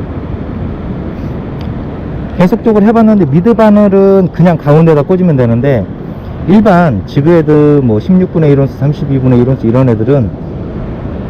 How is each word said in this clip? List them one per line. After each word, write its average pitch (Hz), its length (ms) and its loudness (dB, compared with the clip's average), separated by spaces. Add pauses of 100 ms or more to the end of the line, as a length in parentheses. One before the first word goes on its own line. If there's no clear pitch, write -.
(2500)
계속적으로 208 480 2
해봤는데 220 400 4
미드 175 300 2
바늘은 196 760 4
그냥 170 260 2
가운데다 156 440 2
꽂으면 180 340 0
되는데 120 480 0 (640)
일반 175 600 2
지그헤드 147 760 2
뭐 107 160 0
십육분의 175 520 0
일 139 80 2
온스, 135 180 -2
삼십이 139 420 -2
분의 127 200 2
일 123 100 2
온스 131 160 -2
이런 123 240 2
애들은 113 400 0 (1000)